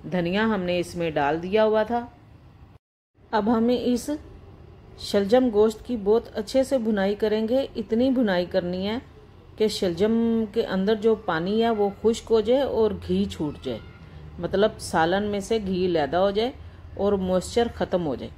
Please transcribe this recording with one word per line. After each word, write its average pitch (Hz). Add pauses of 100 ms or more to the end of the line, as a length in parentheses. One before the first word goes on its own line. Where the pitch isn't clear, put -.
धनिया 180
हमने 180
इसमें 170
डाल 147
दिया 196
हुआ 214
था। 240 (1300)
अब 208
हमें 233
इस 247 (920)
शलजम 220
गोश्त 214
की 247
बहुत 208
अच्छे 262
से 262
भुनाई 208
करेंगे। 220 (100)
इतनी 233
भुनाई 202
करनी 180
है 220 (540)
कि 214
शलजम 202 (360)
के 233
अंदर 190
जो 220
पानी 185
है 233
वो 208 (120)
खुश्क 226
हो 220
जाए 247
और 220
घी 190
छूट 151
जाए, 120 (600)
मतलब 196
सालन 180
में 208
से 226
घी 185
अलहदा 160
हो 202
जाए 226 (440)
और 202
मॉइस्चर 185
ख़त्म 180
हो 143
जाए 117